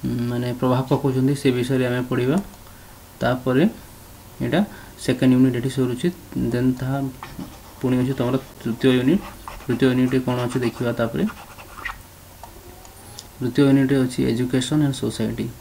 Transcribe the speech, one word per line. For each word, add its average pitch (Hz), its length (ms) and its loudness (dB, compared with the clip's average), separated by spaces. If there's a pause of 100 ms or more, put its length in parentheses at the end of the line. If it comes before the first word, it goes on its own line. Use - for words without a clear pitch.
ମାନେ 123 500 -2
ପ୍ରଭାବ 127 280 2
ପକାଉଛନ୍ତି, 131 540 2
ସେ 139 160 2
ବିଷୟରେ 127 360 0
ଆମେ 123 140 0
ପଢ଼ିବା। 123 360 0 (800)
ତାପରେ 127 440 2 (760)
ଏଇଟା 147 240 2 (340)
ସେକେଣ୍ଡ 127 360 2
ୟୁନିଟ୍ 127 200 6
ଏଠି 127 140 -2
ସରୁଛି। 127 420 -2 (260)
ଦେନ୍ 123 360 0
ତାହା 131 280 -4 (800)
ପୁଣି 127 160 0
ଅଛି 127 160 0
ତୁମର 127 220 0 (280)
ତୃତୀୟ 120 260 2 (100)
ୟୁନିଟ୍। 147 220 4 (460)
ତୃତୀୟ 127 220 2
ୟୁନିଟ୍ରେ 127 300 2
କ'ଣ 127 200 -2
ଅଛି 123 200 -2
ଦେଖିବା। 120 320 -2
ତାପରେ 117 320 -2 (2250)
ତୃତୀୟ 127 240 2
ୟୁନିଟ୍ରେ 135 340 4
ଅଛି 127 260 0
ଏଜୁକେସନ୍ 127 600 0
ଆଣ୍ଡ 139 120 0
ସୋସାଇଟି। 117 540 -4 (120)